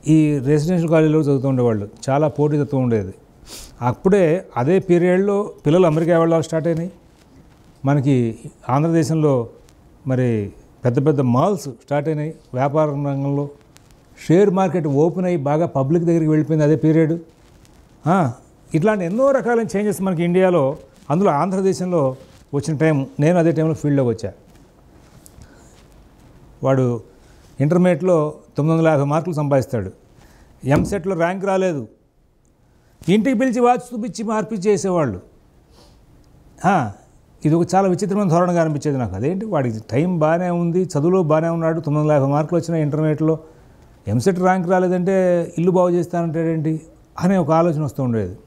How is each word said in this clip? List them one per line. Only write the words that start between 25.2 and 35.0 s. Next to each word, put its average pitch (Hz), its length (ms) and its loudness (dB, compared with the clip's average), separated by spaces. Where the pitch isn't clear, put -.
వాడు 131 380 0
ఇంటర్మీడియట్లో 175 720 2
తొమ్మిది 156 220 0
వందల 160 100 4
యాభై 143 160 2
మార్కులు 156 300 -2
సంపాదిస్తాడు, 135 560 -2
ఎంసెట్లో 175 520 -2
ర్యాంక్ 175 280 -2
రాలేదు, 190 440 -2
ఇంటికి 214 300 2
పిలిచి 254 220 0
వాచ్ 247 340 0
చూపించి 226 280 -8
మార్పిచ్చి 214 400 -4
చేసేవాళ్ళు. 175 580 0